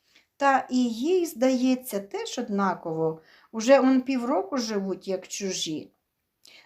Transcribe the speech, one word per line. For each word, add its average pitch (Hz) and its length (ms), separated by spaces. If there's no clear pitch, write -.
Та 269 320
і 254 200
їй, 320 360
здається, 254 760
теж 392 400
однаково, 175 840
уже 233 280
он 262 220
півроку 269 560
живуть, 196 500
як 185 200
чужі. 170 640